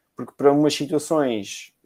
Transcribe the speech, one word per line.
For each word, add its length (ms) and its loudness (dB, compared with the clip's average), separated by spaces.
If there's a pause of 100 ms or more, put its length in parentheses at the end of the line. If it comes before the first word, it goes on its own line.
(160)
Porque 200 -14
para 160 4
umas 240 2
situações, 1000 -4 (120)